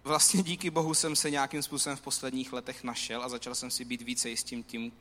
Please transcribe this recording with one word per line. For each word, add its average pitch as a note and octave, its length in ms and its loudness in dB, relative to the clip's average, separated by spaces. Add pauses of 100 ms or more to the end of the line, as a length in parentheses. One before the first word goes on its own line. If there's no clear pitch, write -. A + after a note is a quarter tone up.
Vlastně D#3 400 6
díky F3 260 -2
Bohu D#3 240 4
jsem D3+ 220 2
se D3+ 140 2
nějakým C#3+ 340 0
způsobem C#3+ 340 -2
v - 40 -14
posledních C3 520 -4
letech B2 300 -8
našel A#2+ 400 -4
a B2+ 60 -4
začal B2 260 -6
jsem B2+ 160 -4
si B2+ 140 -2
být A#2+ 160 -4
více A#2+ 280 -2
jistým A#2 340 -4
tím, A#2 380 -6